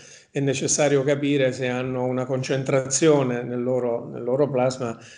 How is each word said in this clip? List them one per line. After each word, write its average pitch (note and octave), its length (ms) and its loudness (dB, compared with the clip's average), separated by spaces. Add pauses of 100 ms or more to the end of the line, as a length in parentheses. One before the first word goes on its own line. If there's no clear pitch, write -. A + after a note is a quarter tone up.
(340)
è C#3+ 60 -2
necessario C#3 640 2
capire C#3 500 2
se B2+ 160 -4
hanno B2+ 340 -4
una B2+ 220 -2
concentrazione C3 1160 2
nel B2 200 -4
loro, B2 460 -2
nel B2+ 120 -10
loro B2+ 280 0
plasma B2+ 500 -2 (180)